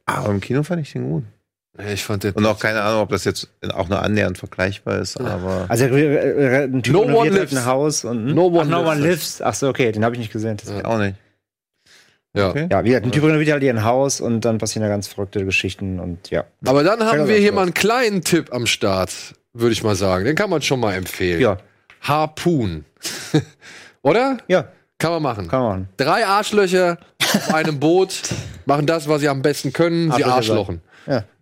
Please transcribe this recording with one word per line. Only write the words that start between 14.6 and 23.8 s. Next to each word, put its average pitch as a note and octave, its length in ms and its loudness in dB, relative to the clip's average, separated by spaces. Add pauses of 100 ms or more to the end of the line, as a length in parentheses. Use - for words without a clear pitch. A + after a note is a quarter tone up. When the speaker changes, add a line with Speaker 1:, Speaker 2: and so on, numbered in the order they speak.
Speaker 3:
da G#2 40 0
ganz G#2 200 -2
verrückte G2+ 360 -6
Geschichten F#2+ 560 -4
und F2 300 -10
ja. - 140 -2 (200)
Speaker 2:
Aber C3+ 180 4
dann G#3+ 180 2
haben A3 100 2
Speaker 3:
Trailer D3+ 180 0
Speaker 2:
wir G#3+ 80 4
hier G3+ 140 4
Speaker 3:
sah G3+ 60 -4
Speaker 2:
mal G3 60 2
einen F3+ 100 0
Speaker 3:
aus. - 80 -10
Speaker 2:
kleinen G#3+ 440 0
Tipp - 300 0
am B2 120 -4
Start, F#2+ 460 0 (400)
würde A#2 200 2
ich G#2 100 -4
mal G#2 140 0
sagen. F#2 280 0
Den D3 100 0
kann G3+ 140 0
man D#3+ 140 0
schon C3 180 -2
mal G#2+ 140 0
empfehlen. F2+ 480 -2
Speaker 3:
Ja. G2+ 160 2 (420)
Speaker 2:
Harpoon. D3 840 -2 (160)
<laughs> - 400 -2 (600)